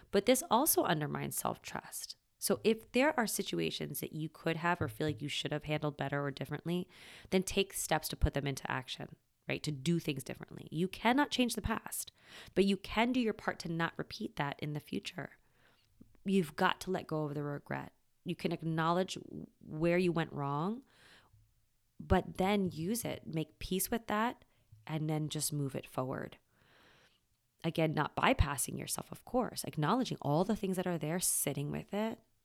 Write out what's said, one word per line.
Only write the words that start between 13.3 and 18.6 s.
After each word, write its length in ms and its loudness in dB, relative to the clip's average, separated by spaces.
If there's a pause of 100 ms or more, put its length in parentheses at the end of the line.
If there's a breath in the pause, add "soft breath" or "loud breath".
part 280 -4
to 120 -4
not 240 0
repeat 400 -6
that 220 -2
in 160 -4
the 60 -4
future. 500 -6 (920 soft breath)
You've 320 2
got 240 2
to 100 -6
let 160 -4
go 180 -2
of 100 -4
the 80 -2
regret. 500 -6 (320)
You 120 -4
can 160 -2
acknowledge 640 0 (440)